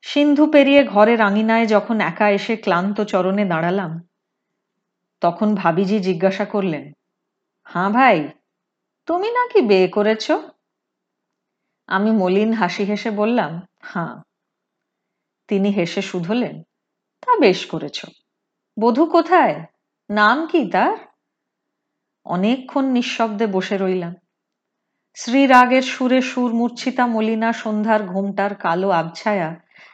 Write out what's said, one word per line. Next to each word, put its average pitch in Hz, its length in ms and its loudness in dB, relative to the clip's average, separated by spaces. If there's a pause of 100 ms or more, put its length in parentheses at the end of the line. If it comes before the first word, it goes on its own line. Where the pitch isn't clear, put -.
সিন্ধু 294 400 2
পেরিয়ে 277 380 6
ঘরের 214 360 4
আঙিনায় 220 460 2
যখন 214 340 0
একা 180 300 0
এসে 202 260 -2
ক্লান্ত 196 440 -2
চরণে 196 440 -2
দাঁড়ালাম, 170 640 -4 (1120)
তখন 196 340 0
ভাবিজি 190 460 0
জিজ্ঞাসা 190 440 -2
করলেন, 160 480 -6 (720)
"হাঁ 185 260 -4
ভাই, 214 380 4 (760)
তুমি 370 240 -2
নাকি 480 300 0
বিয়ে 196 280 4
করেছ?" 214 420 -2 (1600)
আমি 202 240 0
মলিন 208 420 2
হাসি 202 320 -2
হেসে 208 260 -4
বললাম, 202 520 -2 (200)
"হাঁ।" 160 400 -10 (1300)
তিনি 196 200 0
হেসে 196 340 -2
শুধোলেন, 185 600 -6 (580)
"তা 480 200 0
বেশ 190 260 4
করেছ। - 400 -12 (720)
বধূ 240 260 4
কোথায়? 320 600 0 (440)
নাম 214 360 2
কি 302 240 0
তার?" 277 260 0 (1300)
অনেকক্ষণ 254 600 -2
নিঃশব্দে 233 640 -2
বসে 190 320 -2
রইলাম। 185 360 -4 (1000)
শ্রীরাগের 254 680 4
সুরে 254 400 0
সুর 247 320 -4
মূর্ছিতা 240 520 -2
মলিনা 226 460 -2
সন্ধ্যার 214 540 -2
ঘোমটার 196 480 -4
কালো 185 360 -2
আবছায়া 165 760 -4 (280)